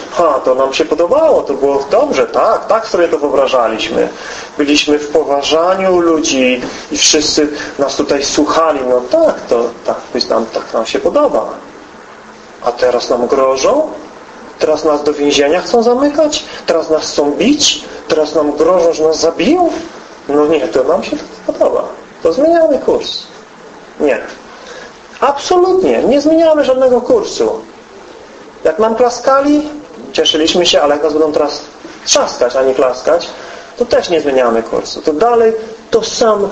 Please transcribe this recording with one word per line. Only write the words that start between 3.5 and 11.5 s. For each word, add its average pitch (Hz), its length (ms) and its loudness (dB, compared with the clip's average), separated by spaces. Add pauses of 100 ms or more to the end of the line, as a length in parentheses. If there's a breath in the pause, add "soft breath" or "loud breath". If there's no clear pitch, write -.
Byliśmy 147 400 2
w 147 100 -8
poważaniu 165 920 0
ludzi 135 600 0 (320 loud breath)
i 147 60 -4
wszyscy 151 500 2 (300 loud breath)
nas 139 180 -2
tutaj 139 280 -2
słuchali, 147 640 0
no 127 120 2
tak, 311 480 0
to 120 160 2 (220)
tak, - 420 -4
nam, 113 180 0
tak - 280 -8
nam 113 120 -2
się - 120 -4
podoba. 214 460 0 (1200)